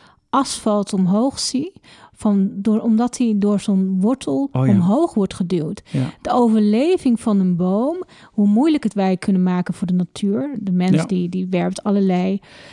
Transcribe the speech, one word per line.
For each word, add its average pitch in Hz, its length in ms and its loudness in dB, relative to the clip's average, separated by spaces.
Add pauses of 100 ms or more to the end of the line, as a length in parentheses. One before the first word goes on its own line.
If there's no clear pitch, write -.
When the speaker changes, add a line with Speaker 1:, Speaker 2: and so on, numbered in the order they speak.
(300)
Speaker 1:
asfalt 214 640 -2
omhoog 202 460 0
zie. 294 340 -6 (400)
Van 202 420 0
door, 208 260 0
omdat 233 360 0
die 220 220 0
door 202 220 0
zo'n 190 400 0
wortel 269 520 -2
Speaker 2:
Oh 131 140 0
ja. 214 60 4
Speaker 1:
omhoog 202 420 2
wordt 196 200 0
geduwd. 175 560 -4
Speaker 2:
Ja. 131 300 -2
Speaker 1:
De - 120 -6
overleving 240 880 2
van 208 200 2
een 185 160 2
boom, 220 460 -2 (220)
hoe - 240 0
moeilijk 285 360 2
het 214 100 -4
wij 190 220 0
kunnen 190 260 0
maken 180 320 -2
voor - 120 -6
de 175 60 -2
natuur. 202 680 -2
De 196 120 -4
mens 180 240 2
Speaker 2:
Ja. 160 100 0
Speaker 1:
die, 180 220 -2
die 185 180 -4
werpt 180 360 -4
allerlei 190 580 0 (320)